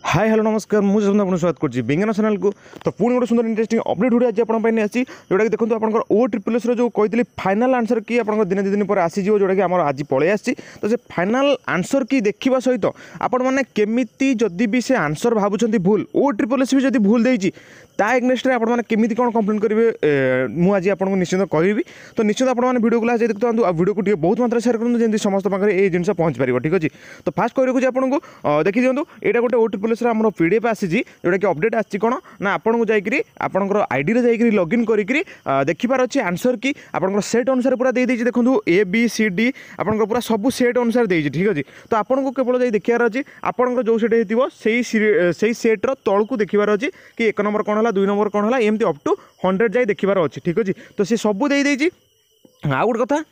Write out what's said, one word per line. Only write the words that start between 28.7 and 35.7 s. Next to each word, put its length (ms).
ଦିଅନ୍ତୁ, 220
ଏଇଟା 160
ଗୋଟେ 180
ଓ 100
ଟ୍ରିପଲ୍ 260
ଏସ୍ର 160
ଆମର 200
ପି 200
ଡି 60
ଏଫ୍ 120
ଆସିଛି, 320
ଯେଉଁଟାକି 260
ଅପଡେଟ୍ 280
ଆସିଛି 260
କ'ଣ 120
ନା, 120
ଆପଣଙ୍କୁ 320
ଯାଇକରି 320
ଆପଣଙ୍କର 420
ଆଇ 120
ଡିରେ 180
ଯାଇକରି 300
ଲଗ୍ଇନ୍ 340
କରିକିରି, 360
ଅ, 80
ଦେଖିବାର 380